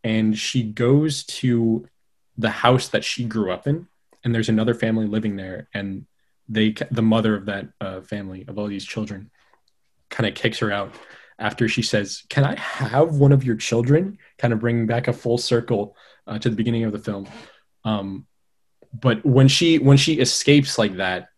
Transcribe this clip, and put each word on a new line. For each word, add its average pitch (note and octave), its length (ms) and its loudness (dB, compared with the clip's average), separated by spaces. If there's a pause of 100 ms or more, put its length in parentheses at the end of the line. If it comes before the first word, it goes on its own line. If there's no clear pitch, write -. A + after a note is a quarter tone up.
and A2 340 0
she - 260 -2
goes C3+ 600 0
to A#2 640 0 (500)
the A2 120 -2
house B2 400 2
that - 140 -2
she - 220 -6
grew G#2+ 260 -2
up F2+ 160 -6
in, E3 200 -2 (360)
and A#2+ 100 0
there's A2+ 160 0
another A2+ 240 2
family A2 320 -2
living G#2+ 300 -4
there, F#2+ 380 -12
and G2 340 -8 (420)
they, A2 240 2 (180)
the A#2 100 -2
mother A2 340 2
of G2 100 -10
that, G2+ 240 -8 (100)
uh, F#2+ 220 -10
family, F#2+ 460 -12
of G2 100 -12
all G#2 100 -6
these G2 180 -8
children, G#2 440 -10 (800)
kinda G#2+ 220 -2
kicks - 280 -2
her G#2+ 120 -2
out G2+ 200 -4 (460)
after G#2+ 300 0
she A2 160 0
says, G2+ 460 -2
"Can - 140 2
I F#3+ 160 -2
have C#3+ 560 0
one C#3 160 6
of C3+ 120 6
your A#2+ 120 0
children?" C#3+ 600 0 (220)
Kind A#2+ 120 0
of A2 80 0
bringing A#2 280 0
back A#2 200 -2
a A#2+ 60 -2
full A#2+ 240 -2
circle, A#2 580 -2 (300)
uh, G#2+ 140 -8
to A#2+ 100 -2
the G#2+ 60 -2
beginning A2+ 300 0
of G#2+ 60 -2
the G#2 60 -8
film. G2+ 300 -8 (560)
Um, G2 420 -6 (680)
but A#2 320 0
when C3+ 220 6
she, E3 300 4
when C#3 200 6
she C#3+ 160 2
escapes C#3 680 2
like G#2 160 0
that F#2 320 -4 (100)